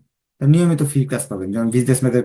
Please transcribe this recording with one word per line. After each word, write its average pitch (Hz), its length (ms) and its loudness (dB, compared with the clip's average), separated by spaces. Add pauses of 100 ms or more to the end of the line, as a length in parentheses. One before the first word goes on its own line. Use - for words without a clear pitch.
(380)
তা 143 60 -6 (100)
নিয়মিত 170 360 2
ফ্রি 139 180 0
ক্লাস - 220 -4
পাবেন। 95 220 -8
যেমন 113 220 -2
বিজনেস 127 280 2
ম্যাথের 123 220 0